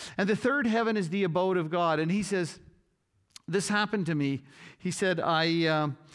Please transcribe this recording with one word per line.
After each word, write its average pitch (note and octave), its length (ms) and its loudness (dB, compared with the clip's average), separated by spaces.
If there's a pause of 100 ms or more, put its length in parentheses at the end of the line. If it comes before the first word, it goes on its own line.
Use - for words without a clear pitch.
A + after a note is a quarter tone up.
(160)
And F#3+ 120 0
the G#3 80 2
third C4+ 300 0
heaven A3+ 300 2
is F#3+ 120 0
the G3 160 0
abode F3+ 320 2
of D#3+ 140 -2
God. E3+ 280 2
And D#3+ 120 0
he G3+ 120 0
says, F3+ 360 -2 (880)
"This F#3 220 -2
happened G#3 380 0
to E3 80 0
me." C#3 280 0 (360)
He F#3 120 -6
said, F3+ 300 0
"I, E3 460 2
um, D3+ 300 0 (180)